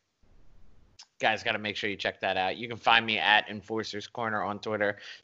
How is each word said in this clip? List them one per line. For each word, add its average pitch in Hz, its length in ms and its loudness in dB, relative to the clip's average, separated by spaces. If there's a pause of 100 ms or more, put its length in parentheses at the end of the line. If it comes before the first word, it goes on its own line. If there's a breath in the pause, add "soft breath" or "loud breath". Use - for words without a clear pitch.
(1200)
guys, 110 220 2
gotta 110 160 0
make 104 180 -4
sure 110 120 -2
you 98 80 -4
check - 240 -4
that 95 160 0
out. 92 200 0
You 117 120 -10
can 117 80 -8
find 113 300 4
me 110 120 0
at 101 300 6
Enforcer's 104 580 -8
Corner 110 360 -4
on 101 160 -4
Twitter. 104 400 0 (260 loud breath)